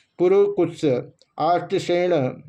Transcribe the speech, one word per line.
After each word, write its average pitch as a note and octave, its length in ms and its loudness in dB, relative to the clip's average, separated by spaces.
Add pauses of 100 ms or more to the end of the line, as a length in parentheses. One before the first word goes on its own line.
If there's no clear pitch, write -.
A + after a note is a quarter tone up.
(200)
पुरुकुत्स F3+ 800 2 (380)
आष्टसेन F3 1080 -2